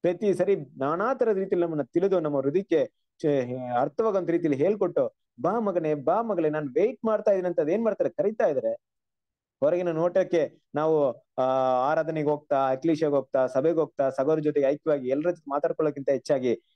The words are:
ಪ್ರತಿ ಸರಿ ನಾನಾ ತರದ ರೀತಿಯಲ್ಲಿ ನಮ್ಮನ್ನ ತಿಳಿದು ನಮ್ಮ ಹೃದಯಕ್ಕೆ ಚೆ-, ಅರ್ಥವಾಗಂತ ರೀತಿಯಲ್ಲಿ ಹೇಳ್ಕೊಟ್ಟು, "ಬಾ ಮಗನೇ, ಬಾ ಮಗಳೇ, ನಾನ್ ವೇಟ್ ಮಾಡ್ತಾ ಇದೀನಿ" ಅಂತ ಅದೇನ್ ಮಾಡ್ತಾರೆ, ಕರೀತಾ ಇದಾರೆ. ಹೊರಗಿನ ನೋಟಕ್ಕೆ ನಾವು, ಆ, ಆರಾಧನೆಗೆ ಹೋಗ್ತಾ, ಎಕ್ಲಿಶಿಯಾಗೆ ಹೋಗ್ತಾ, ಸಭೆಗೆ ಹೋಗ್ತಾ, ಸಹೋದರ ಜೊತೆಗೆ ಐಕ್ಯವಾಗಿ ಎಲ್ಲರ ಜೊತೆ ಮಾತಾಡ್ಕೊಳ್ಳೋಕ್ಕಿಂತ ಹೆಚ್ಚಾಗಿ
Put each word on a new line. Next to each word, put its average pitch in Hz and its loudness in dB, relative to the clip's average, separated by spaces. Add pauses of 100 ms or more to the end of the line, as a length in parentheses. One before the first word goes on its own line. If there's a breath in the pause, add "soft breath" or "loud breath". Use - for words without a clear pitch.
ಪ್ರತಿ 180 0
ಸರಿ 190 2
ನಾನಾ 165 -4
ತರದ 233 0
ರೀತಿಯಲ್ಲಿ 190 0
ನಮ್ಮನ್ನ 156 -4
ತಿಳಿದು 185 0
ನಮ್ಮ 147 -2
ಹೃದಯಕ್ಕೆ 147 0 (300)
ಚೆ-, 131 0 (240)
ಅರ್ಥವಾಗಂತ 185 0
ರೀತಿಯಲ್ಲಿ 160 0
ಹೇಳ್ಕೊಟ್ಟು, 175 0 (260)
"ಬಾ 190 0
ಮಗನೇ, 175 -2
ಬಾ 156 0
ಮಗಳೇ, 180 0
ನಾನ್ 151 -4
ವೇಟ್ 196 -2
ಮಾಡ್ತಾ 208 0
ಇದೀನಿ" 185 0
ಅಂತ 175 0
ಅದೇನ್ 170 0
ಮಾಡ್ತಾರೆ, 190 0
ಕರೀತಾ 220 -2
ಇದಾರೆ. 190 0 (840)
ಹೊರಗಿನ 175 0
ನೋಟಕ್ಕೆ 175 0 (180)
ನಾವು, 151 2 (260)
ಆ, 127 0 (480)
ಆರಾಧನೆಗೆ 156 -2
ಹೋಗ್ತಾ, 139 0
ಎಕ್ಲಿಶಿಯಾಗೆ 156 0
ಹೋಗ್ತಾ, 131 0
ಸಭೆಗೆ 156 2
ಹೋಗ್ತಾ, 143 0
ಸಹೋದರ 143 0
ಜೊತೆಗೆ 147 0
ಐಕ್ಯವಾಗಿ 143 0
ಎಲ್ಲರ 147 0
ಜೊತೆ 170 -8
ಮಾತಾಡ್ಕೊಳ್ಳೋಕ್ಕಿಂತ 143 -2
ಹೆಚ್ಚಾಗಿ 127 0 (140)